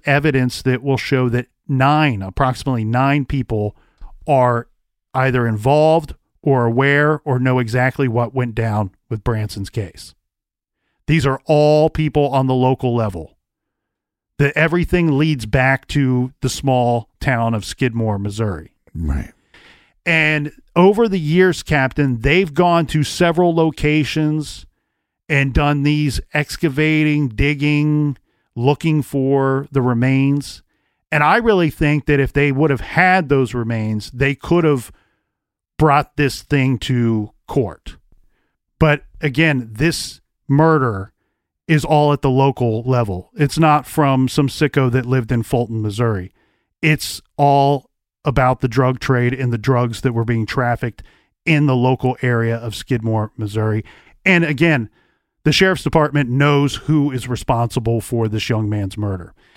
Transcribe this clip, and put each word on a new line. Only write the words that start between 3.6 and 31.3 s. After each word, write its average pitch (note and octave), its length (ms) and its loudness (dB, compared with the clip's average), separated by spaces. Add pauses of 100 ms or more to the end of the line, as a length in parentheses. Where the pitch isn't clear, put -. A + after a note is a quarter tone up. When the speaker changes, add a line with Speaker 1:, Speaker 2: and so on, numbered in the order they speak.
Speaker 1:
are B2 400 2 (480)
either B2+ 320 0
involved D3+ 680 2 (280)
or C3 220 2
aware C#3+ 600 2
or C3 140 0
know B2+ 220 2
exactly B2+ 480 0
what A#2+ 260 -2
went B2 220 -4
down G#2+ 340 -2 (180)
with A2 140 -8
Branson's G#2+ 480 -6
case. - 460 -10 (880)
These D#3 200 2
are C3+ 180 -2
all D3+ 460 4
people D3 400 0
on C3 180 0
the C3 60 0
local B2+ 400 0
level. F#2+ 420 -6 (1000)
That C#3+ 180 0
everything E3 600 0
leads C#3+ 300 0
back C3 420 0
to B2+ 520 0
the C3 80 -2
small B2 640 -2 (100)
town A#2 340 0
of G#2 100 -4
Skidmore, A2+ 540 -4
Missouri. G2+ 560 -6 (200)
Speaker 2:
Right. C#2+ 380 -6 (720)
Speaker 1:
And D3+ 460 0 (240)
over G3+ 320 6
the F#3+ 120 -2
years, E3+ 420 2
Captain, C3 580 0
they've D3+ 320 2
gone E3+ 360 2
to D#3 160 0
several E3+ 500 0
locations D3+ 1120 -2 (640)
and C#3 240 0
done D3 280 2
these D3+ 380 0 (140)
excavating, D3+ 920 0
digging, D3 920 0 (360)
looking D3 460 0
for C3+ 720 -2
the C#3 80 0
remains. C3 800 0 (480)
And D3 140 0
I F3 120 4